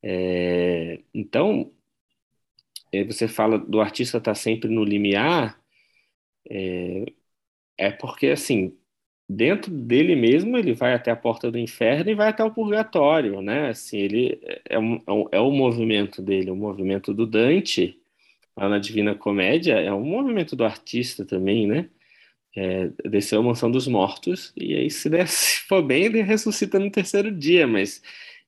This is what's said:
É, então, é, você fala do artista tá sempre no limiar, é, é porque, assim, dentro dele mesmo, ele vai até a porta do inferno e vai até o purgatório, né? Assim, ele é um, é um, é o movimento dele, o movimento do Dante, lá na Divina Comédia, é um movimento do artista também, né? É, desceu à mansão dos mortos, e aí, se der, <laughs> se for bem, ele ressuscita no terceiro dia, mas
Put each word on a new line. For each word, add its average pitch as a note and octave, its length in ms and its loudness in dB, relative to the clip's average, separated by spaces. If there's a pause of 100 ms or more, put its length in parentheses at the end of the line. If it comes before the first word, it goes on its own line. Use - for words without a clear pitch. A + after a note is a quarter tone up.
É, F2+ 960 0 (140)
então, D#3 580 0 (1200)
é, G2 120 0
você A2 240 -4
fala A2 300 2
do G#2+ 220 0
artista A2+ 420 -2
tá A2 140 -2
sempre A2+ 340 -4
no A2 140 0
limiar, G#2 760 0 (920)
é, F#2 560 -6 (720)
é G2 140 0
porque, - 360 -4
assim, C3+ 480 0 (520)
dentro D3 440 0
dele C#3 440 2
mesmo, D3+ 420 4
ele F3+ 160 0
vai B2 200 0
até A#2+ 180 -2
a A#2 40 2
porta A#2 360 -4
do A#2 60 -6
inferno B2 540 0
e G#3+ 40 0
vai G#3 140 2
até G#3+ 140 -2
o A3 80 0
purgatório, D#3+ 880 2
né? B2 280 -2
Assim, - 280 -8
ele G#2 420 0 (300)
é - 100 0
um, A2+ 280 -2
é - 40 -2
um, G#2+ 220 2
é F#2+ 60 4
o C3 120 4
movimento A2+ 680 0
dele, F#2+ 300 0
o F#2 40 -4
movimento G2 580 -4
do A2 120 0
Dante, A#2+ 760 2 (560)
lá G2 140 -2
na G#2 100 2
Divina G#2 360 -2
Comédia, G#2+ 580 2
é F#2+ 200 2
um G2+ 120 -2
movimento G#3 500 -2
do B2 80 0
artista A#2+ 600 -4
também, G2 420 0
né? D3 220 -2 (680)
É, F#2 320 -4 (200)
desceu G#2+ 320 0
à - 20 4
mansão A#2+ 260 2
dos C3 180 0
mortos, A#2+ 680 0
e - 200 -4
aí, - 140 0
se D#3 200 -4
der, E3 180 2
<laughs> - 20 -6
se - 380 0
for F#3+ 140 4
bem, C#3+ 240 2
ele A3+ 160 2
ressuscita G#3 580 0
no G3 120 -2
terceiro G3+ 400 0
dia, E3 360 4
mas G2+ 340 0 (460)